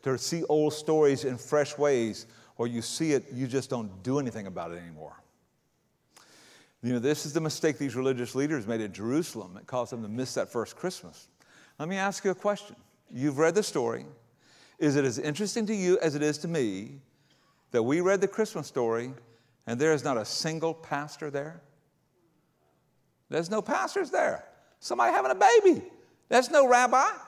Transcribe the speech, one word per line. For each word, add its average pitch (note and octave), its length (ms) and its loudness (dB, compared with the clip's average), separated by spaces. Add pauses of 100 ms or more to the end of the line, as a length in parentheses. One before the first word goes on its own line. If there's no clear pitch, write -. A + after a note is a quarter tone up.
to C3 160 0
see E3+ 260 -4
old D3+ 300 2
stories D3+ 500 4
in B2+ 140 -4
fresh - 400 -2
ways, B2 480 0 (320)
or A#2+ 80 -2
you A#2+ 160 -4
see D#3 300 -2
it, C3 200 2
you B2+ 140 -6
just B2+ 240 -4
don't G#2 320 -8
do C3 160 -2
anything A2+ 280 -6
about F2 260 -10
it E2+ 60 -12
anymore. D#2 440 -18 (1600)
You A#2+ 100 -2
know, B2 60 0
this C#3+ 260 0
is D3+ 80 -10
the D#3+ 80 0
mistake D#3 380 0
these C3+ 180 -4
religious B2+ 380 -2
leaders C#3 320 -2
made A2+ 160 -2
in G2+ 100 -8
Jerusalem. A2 640 -4
It G#2+ 100 -20
caused B2 240 -6
them A#2 120 -10
to G#2+ 60 -10
miss B2 260 -6
that F#2 180 -4
first A2 240 -6
Christmas. - 520 -12 (500)
Let D#3 100 -6
me F#3+ 80 -4
ask G3 300 -2
you F#3+ 40 2
a F3+ 40 0
question. - 420 -4 (340)
You've C3+ 280 -2
read E3 160 4
the G#3 80 2
story. B2 420 -2 (760)
Is D3 180 2
it C#3 100 4
as A#2+ 120 -2
interesting F#3 460 -4
to G#3+ 100 -2
you F#3 260 2
as D#3 140 0
it D3 80 -2
is D3+ 160 0
to E3+ 100 -8
me B2+ 500 -2 (720)
that A#2 120 2
we C#3+ 200 2
read F#3+ 180 4
the G3 80 2
Christmas G3 380 -4
story A#2+ 480 -2 (520)
and A#2+ 140 -4
there D#3 140 4
is C#3 100 -4
not C3+ 140 0
a G#2 80 -4
single D#3+ 480 -4
pastor D3+ 560 -8
there? D3 320 -8 (1700)
There's E3 180 -4
no G#3 140 -2
pastors F4+ 480 -2
there. - 340 0 (340)
Somebody - 360 0
having G4 160 2
a - 40 2
baby. G4 480 8 (460)
There's B3+ 220 4
no C#4+ 180 8
rabbi. B3 400 6 (200)